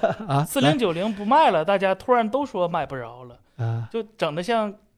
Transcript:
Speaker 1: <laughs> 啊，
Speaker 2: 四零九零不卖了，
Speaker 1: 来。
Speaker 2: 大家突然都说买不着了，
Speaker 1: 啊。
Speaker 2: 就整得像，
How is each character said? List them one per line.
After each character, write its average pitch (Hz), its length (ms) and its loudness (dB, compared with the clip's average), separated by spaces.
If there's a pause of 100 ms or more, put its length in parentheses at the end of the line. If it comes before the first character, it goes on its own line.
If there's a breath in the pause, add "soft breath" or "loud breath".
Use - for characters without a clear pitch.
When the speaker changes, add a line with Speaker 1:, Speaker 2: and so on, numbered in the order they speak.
Speaker 1:
<laughs> 214 200 -4
啊， 139 180 2
Speaker 2:
四 - 160 -2
零 302 180 4
九 196 140 0
零 196 200 -2
不 202 120 -8
卖 269 260 6
了， 175 80 4
Speaker 1:
来。 160 60 0
Speaker 2:
大 196 120 2
家 190 160 2
突 220 200 0
然 233 140 2
都 269 180 -2
说 180 220 -2
买 165 180 -2
不 135 100 -10
着 123 300 -12
了， 120 120 -20 (200)
Speaker 1:
啊。 117 340 -4
Speaker 2:
就 226 100 -6
整 170 320 -4
得 165 80 -6
像， 214 320 -2 (240)